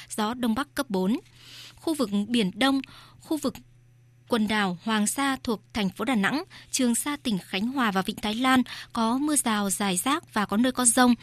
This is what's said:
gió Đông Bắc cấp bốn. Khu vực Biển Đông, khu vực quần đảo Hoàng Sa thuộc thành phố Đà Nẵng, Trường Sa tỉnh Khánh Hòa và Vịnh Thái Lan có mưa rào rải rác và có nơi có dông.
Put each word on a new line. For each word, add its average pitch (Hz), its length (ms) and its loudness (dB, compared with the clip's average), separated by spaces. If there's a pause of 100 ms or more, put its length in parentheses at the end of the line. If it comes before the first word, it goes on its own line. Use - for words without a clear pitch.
gió 220 260 -4
Đông 240 200 0
Bắc 269 200 -6
cấp 277 160 -4
bốn. 196 300 0 (540)
Khu 330 200 -2
vực 262 160 0 (180)
Biển 226 260 2
Đông, 269 260 2 (400)
khu - 160 -2
vực 277 180 -4 (760)
quần 220 200 0
đảo 202 340 0
Hoàng 214 240 0
Sa 277 360 0
thuộc 214 180 -2 (140)
thành 196 160 0
phố - 140 -6
Đà 262 100 0
Nẵng, 233 300 0 (260)
Trường 240 240 2
Sa 285 280 -4
tỉnh 208 160 0
Khánh 196 280 -4
Hòa 254 240 0
và 190 120 2
Vịnh - 140 -6
Thái 214 180 -4
Lan 254 280 4 (300)
có 233 260 0
mưa 302 180 0
rào 208 340 0
rải 196 260 0
rác - 380 -2
và 202 120 0
có 196 100 -2
nơi 247 160 4
có 254 120 -2
dông. 247 380 6